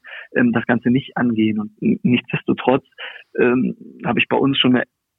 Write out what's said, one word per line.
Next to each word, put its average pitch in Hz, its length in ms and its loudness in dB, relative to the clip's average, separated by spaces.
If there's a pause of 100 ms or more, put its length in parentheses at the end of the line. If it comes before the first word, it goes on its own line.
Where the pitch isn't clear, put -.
(360)
ähm, 123 160 2
das 113 140 0
Ganze 120 240 0
nicht 131 260 0
angehen. 110 420 0
Und 107 140 -6 (100)
n-, - 220 0
nichtsdestotrotz, - 800 0 (560)
ähm, 123 360 0 (300)
habe 123 140 -2
ich 113 80 0
bei 120 80 -2
uns 139 240 0
schon 127 160 4
eine 123 80 0 (360)